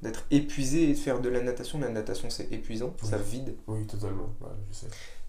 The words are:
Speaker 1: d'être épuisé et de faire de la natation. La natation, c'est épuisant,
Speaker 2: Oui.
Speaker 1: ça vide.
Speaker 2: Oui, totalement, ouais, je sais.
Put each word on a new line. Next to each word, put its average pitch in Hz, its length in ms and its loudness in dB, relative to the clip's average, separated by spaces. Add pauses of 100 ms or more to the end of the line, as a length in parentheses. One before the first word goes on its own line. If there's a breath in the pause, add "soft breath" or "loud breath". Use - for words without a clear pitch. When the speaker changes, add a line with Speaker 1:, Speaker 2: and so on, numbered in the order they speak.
Speaker 1:
d'être 110 280 -4
épuisé 147 600 4
et 143 40 6
de 135 60 4
faire 127 220 2
de 120 80 0
la 123 120 4
natation. 123 380 -2
La 127 100 0
natation, 107 400 0
c'est - 220 -2
épuisant, 113 500 -2
Speaker 2:
Oui. 107 80 0
Speaker 1:
ça 110 80 2
vide. 110 380 0 (120)
Speaker 2:
Oui, 107 200 -2
totalement, 101 420 -2 (120)
ouais, - 80 -8 (200)
je - 60 -6
sais. - 120 -6 (420 loud breath)